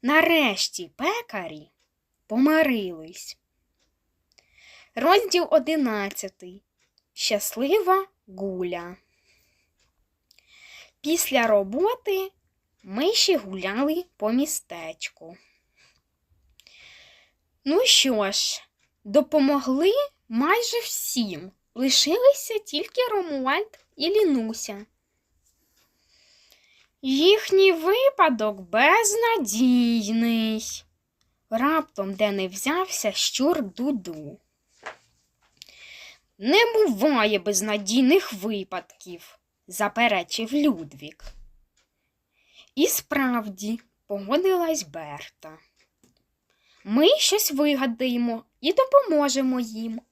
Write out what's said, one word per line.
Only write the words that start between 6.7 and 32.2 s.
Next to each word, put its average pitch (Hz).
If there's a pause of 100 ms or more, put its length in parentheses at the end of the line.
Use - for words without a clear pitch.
Щаслива 359 (200)
Гуля. 185 (2000)
Після 269
роботи 381 (520)
миші 311
гуляли 214 (120)
по 214
містечку. 170 (2250)
Ну 349
що 214
ж, - (400)
допомогли 277 (380)
майже 415
всім. 190 (240)
Лишилися 415
тільки 427 (100)
Ромуальд 320 (160)
і 302
Лінуся. 226 (2250)
"Їхній 381
випадок 330
безнадійний", 233 (680)
раптом 247
де 208